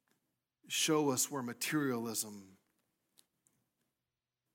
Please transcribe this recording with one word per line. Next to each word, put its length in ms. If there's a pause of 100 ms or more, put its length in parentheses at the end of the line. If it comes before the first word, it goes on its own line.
(680)
Show 420
us 200
where 120
materialism 1000 (2000)